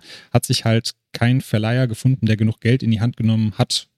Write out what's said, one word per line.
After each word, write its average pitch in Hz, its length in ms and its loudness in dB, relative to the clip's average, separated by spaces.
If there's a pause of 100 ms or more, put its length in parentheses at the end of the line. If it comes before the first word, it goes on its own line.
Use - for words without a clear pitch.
(320)
hat - 120 2
sich - 200 -4
halt 113 300 0 (180)
kein 123 280 0
Verleiher 120 460 -2
gefunden, 123 400 -2
der 107 100 2
genug 110 240 0
Geld 123 220 2
in 113 80 0
die 110 100 0
Hand 120 160 -2
genommen 110 400 0
hat, - 420 -2